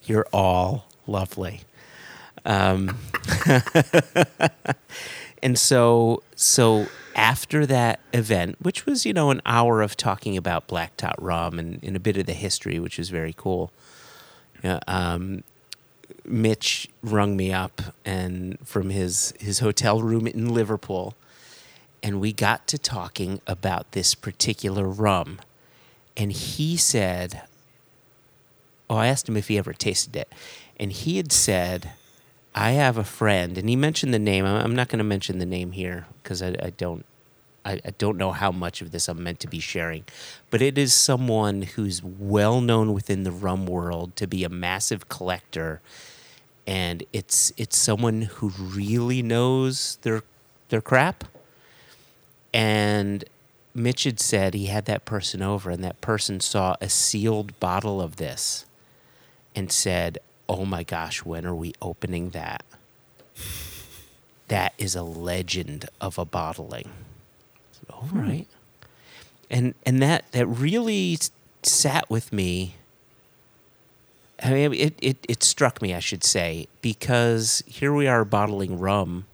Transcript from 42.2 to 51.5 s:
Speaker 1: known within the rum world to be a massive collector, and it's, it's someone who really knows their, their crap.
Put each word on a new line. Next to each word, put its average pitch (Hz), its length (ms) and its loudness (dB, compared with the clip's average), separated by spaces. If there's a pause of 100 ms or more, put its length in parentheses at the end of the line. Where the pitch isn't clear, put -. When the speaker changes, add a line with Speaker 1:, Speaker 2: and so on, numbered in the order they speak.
Speaker 1:
known 113 320 4
within 98 300 -2
the 92 80 -2
rum 92 340 -2
world 87 520 -4
to 101 100 -4
be 92 160 -2
a 85 60 -4
massive 90 580 -4
collector, 82 720 -6 (880)
and 90 360 -2 (100)
it's, - 440 0
it's - 200 -2
someone 113 460 2
who 104 260 -4 (100)
really 110 640 0
knows 127 800 0
their, 110 220 -2 (460)
their 110 120 0
crap. 139 420 4 (1300)